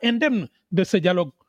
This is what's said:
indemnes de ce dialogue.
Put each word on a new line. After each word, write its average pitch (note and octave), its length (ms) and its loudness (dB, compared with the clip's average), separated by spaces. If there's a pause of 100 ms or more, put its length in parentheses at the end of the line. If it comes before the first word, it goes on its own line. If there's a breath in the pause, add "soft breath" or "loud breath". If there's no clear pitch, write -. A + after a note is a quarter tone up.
indemnes A#3 440 0 (240)
de F#3 120 2
ce - 140 0
dialogue. F3 340 0 (180)